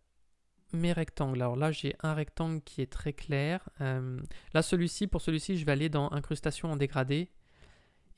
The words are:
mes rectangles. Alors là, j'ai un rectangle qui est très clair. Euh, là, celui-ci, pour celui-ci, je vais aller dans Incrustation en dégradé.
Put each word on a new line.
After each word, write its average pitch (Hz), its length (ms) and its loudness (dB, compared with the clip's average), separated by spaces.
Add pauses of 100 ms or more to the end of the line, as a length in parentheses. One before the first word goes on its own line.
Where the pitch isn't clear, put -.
(760)
mes 170 180 2
rectangles. 139 480 0
Alors 123 160 0
là, 156 160 2
j'ai 147 280 -2
un 156 120 0
rectangle 156 480 -2
qui - 220 -6
est - 100 -4
très - 220 -4
clair. 151 520 -2 (140)
Euh, 131 400 -2 (320)
là, 156 80 6
celui-ci, 175 460 2
pour 180 160 0
celui-ci, 165 340 0
je 160 80 0
vais 147 80 4
aller 147 160 2
dans 147 240 0
Incrustation 147 580 -2
en 151 60 -2
dégradé. 139 540 0 (880)